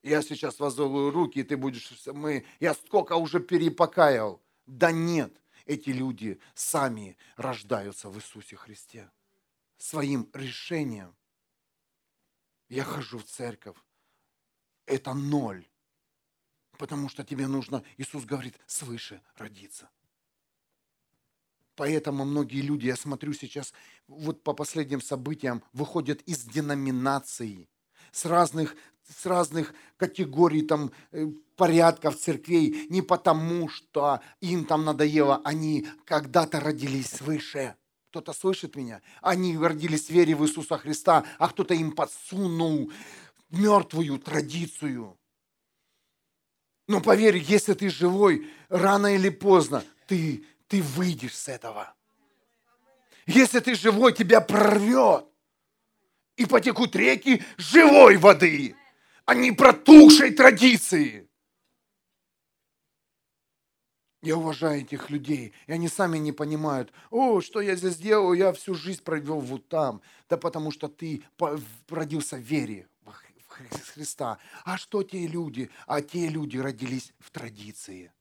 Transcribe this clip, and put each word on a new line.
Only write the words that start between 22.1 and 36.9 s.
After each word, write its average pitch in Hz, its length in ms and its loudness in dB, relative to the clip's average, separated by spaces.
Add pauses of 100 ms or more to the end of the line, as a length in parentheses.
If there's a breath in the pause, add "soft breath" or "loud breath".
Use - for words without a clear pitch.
многие 139 380 -6
люди, 143 240 -6
я 127 100 -4
смотрю 143 360 -12
сейчас, 143 400 -14 (360 soft breath)
вот 151 340 -12
по 147 120 -6
последним 143 460 -8
событиям, 131 640 -10 (100)
выходят 143 500 -8
из 160 200 -12
деноминаций, 135 1300 -8 (420 soft breath)
с - 140 -12
разных, 160 520 -2 (320 soft breath)
с - 180 -16
разных 156 480 -4 (220 soft breath)
категорий, 156 680 0
там, 151 280 -4 (220 soft breath)
э, 156 140 -8 (300)
порядков 165 600 2
церквей, 165 720 -2
не 180 140 -4
потому 170 680 -2
что 143 520 -4 (200 loud breath)
им 175 240 -6
там 156 200 -2
надоело, 151 600 0
они 156 420 -6 (180 loud breath)
когда-то 151 540 -2
родились 135 520 -6